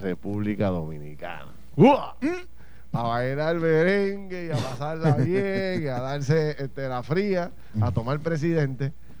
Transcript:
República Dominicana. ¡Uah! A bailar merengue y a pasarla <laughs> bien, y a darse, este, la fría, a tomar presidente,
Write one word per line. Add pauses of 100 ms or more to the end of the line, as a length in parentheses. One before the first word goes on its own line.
República
Dominicana. (300)
¡Uah! (800)
A
bailar
merengue
y
a
pasarla
<laughs>
bien,
y
a
darse,
este,
la
fría, (280)
a
tomar
presidente, (300)